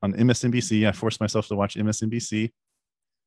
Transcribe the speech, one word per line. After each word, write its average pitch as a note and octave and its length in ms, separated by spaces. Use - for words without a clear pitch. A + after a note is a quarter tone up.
on G2+ 140
M A#2 140
S - 140
N B2 80
B A#2+ 100
C. G#2+ 260
I G2 40
forced A2 280
myself G#2+ 300
to G#2 60
watch G2+ 220
M G#2+ 120
S G#2 120
N A2 80
B A#2 100
C. A2 340